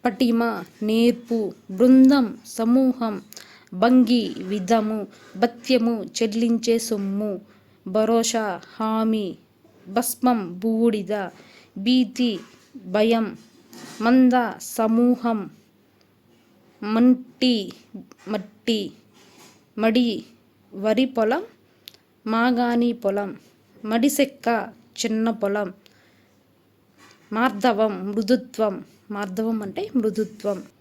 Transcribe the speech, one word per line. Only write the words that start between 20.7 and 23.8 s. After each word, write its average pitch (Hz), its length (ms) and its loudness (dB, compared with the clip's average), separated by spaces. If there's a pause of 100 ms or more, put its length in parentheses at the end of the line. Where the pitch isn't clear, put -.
వరి 214 300 0
పొలం, 254 380 -2 (840)
మాగాణి 240 680 0
పొలం. 202 460 -4 (460)